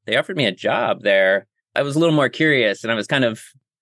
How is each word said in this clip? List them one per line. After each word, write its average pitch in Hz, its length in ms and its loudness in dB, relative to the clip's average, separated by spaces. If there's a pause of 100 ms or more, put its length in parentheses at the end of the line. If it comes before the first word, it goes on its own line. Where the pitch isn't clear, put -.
they 104 100 -2
offered 165 220 -4
me 135 80 0
a 98 60 0
job - 500 -2
there. 98 460 2 (280)
I 131 60 0
was 143 140 -2
a 160 40 0
little 165 160 4
more 139 140 2
curious, 131 540 0
and 113 80 -4
I 113 40 0
was 104 120 -4
kind 135 160 0
of, 110 180 -2 (400)